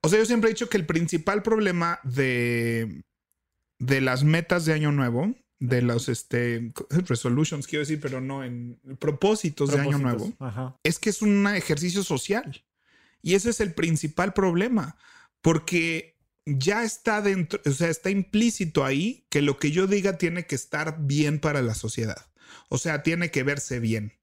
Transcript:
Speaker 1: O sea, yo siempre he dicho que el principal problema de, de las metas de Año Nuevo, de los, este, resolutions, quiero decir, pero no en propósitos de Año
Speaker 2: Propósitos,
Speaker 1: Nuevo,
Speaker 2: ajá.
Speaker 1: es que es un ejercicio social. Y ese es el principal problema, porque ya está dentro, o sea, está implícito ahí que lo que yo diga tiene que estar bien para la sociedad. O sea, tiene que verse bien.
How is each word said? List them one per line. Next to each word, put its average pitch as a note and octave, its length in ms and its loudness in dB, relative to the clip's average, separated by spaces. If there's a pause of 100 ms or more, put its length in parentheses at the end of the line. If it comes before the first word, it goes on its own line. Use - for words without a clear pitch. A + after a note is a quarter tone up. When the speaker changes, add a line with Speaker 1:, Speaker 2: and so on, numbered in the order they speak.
Speaker 1:
O D#3+ 60 2
sea, G#3+ 100 6
yo A3 60 4
siempre A3+ 260 4
he - 20 -4
dicho - 160 -4
que G#3+ 80 0
el E3 80 0
principal E3+ 560 0
problema F#3 640 0
de, A#2+ 960 0 (760)
de C3+ 220 2
las C3 220 2
metas E3 420 2
de D#3+ 80 2
Año D3+ 180 2
Nuevo, C#3 420 0 (260)
de B2 220 2
los, A#2+ 260 0
este, A#2+ 640 -2 (360)
resolutions, C#3 580 0
quiero D3+ 160 -6
decir, D3+ 180 -4
pero C3 220 -6
no C3+ 220 -8
en A#2+ 360 -12 (200)
propósitos D3+ 720 0
de C#3+ 80 2
Año C#3+ 180 2
Speaker 2:
Propósitos, A#2+ 320 0
Speaker 1:
Nuevo, - 60 -10 (160)
Speaker 2:
ajá. B2+ 320 -8
Speaker 1:
es - 160 0
que A3 100 0
es G#3 140 -4
un G3+ 240 4
ejercicio F3+ 560 -2
social. F3 600 -4 (600)
Y E3 100 2
ese G3 160 2
es A3 100 -4
el F#3+ 140 -2
principal E3 600 -2
problema, F#3+ 640 0 (440)
porque E3 760 0 (300)
ya D3+ 380 0
está A3 380 -2
dentro, F#3+ 440 0
o C#3+ 60 2
sea, E3 180 0
está F#3 220 -2
implícito G3 720 2
ahí D#3 460 -2
que C#3+ 100 4
lo C#3+ 160 2
que D3 140 0
yo F#3 160 2
diga F#3+ 320 2
tiene E3+ 260 -2
que - 100 -6
estar D#3 440 -6
bien D3 400 2
para C#3+ 240 0
la A2+ 100 0
sociedad. - 540 -6 (420)
O C#3 80 -2
sea, D3+ 240 -2
tiene E3+ 300 0
que C3+ 120 0
verse C3+ 360 -4
bien. A2 440 -2